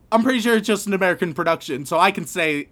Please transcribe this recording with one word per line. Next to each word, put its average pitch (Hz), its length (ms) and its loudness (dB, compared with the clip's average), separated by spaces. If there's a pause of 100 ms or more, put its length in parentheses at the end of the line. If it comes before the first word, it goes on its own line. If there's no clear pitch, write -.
(120)
I'm 226 120 4
pretty 262 160 0
sure 233 180 2
it's 214 100 -4
just 208 200 0
an 202 60 -2
American 180 400 0
production, 160 520 -2
so 165 140 0
I 196 120 4
can 170 140 -6
say, 151 460 -2